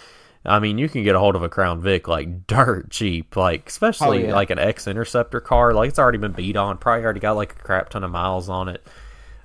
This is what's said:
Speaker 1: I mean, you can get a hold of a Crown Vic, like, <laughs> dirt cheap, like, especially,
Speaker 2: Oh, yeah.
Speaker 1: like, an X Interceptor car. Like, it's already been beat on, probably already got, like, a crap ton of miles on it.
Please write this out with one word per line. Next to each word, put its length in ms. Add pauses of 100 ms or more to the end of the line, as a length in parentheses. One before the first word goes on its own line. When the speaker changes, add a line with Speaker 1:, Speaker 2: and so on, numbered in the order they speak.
(460)
Speaker 1:
I 140
mean, 180
you 100
can 160
get 120
a 40
hold 160
of 80
a 60
Crown 320
Vic, 260
like, 400
<laughs> 0
dirt 420
cheap, 460
like, 320
especially, 560
Speaker 2:
Oh, 40
yeah. 80
Speaker 1:
like, 140
an 100
X 280
Interceptor 540
car. 320
Like, 160
it's 100
already 200
been 140
beat 220
on, 220
probably 260
already 160
got, 160
like, 180
a 100
crap 260
ton 160
of 60
miles 380
on 200
it. 160 (600)